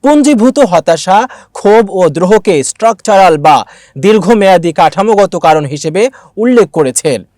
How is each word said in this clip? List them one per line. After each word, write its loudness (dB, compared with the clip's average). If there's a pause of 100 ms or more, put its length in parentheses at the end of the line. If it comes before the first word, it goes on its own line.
পুঞ্জীভূত 2
হতাশা, 0 (240)
ক্ষোভ 2
ও 0
দ্রোহকে 0
স্ট্রাকচারাল 0
বা 0 (320)
দীর্ঘমেয়াদী 2
কাঠামোগত 0
কারণ 0
হিসেবে -4 (260)
উল্লেখ 0
করেছেন। -4 (140)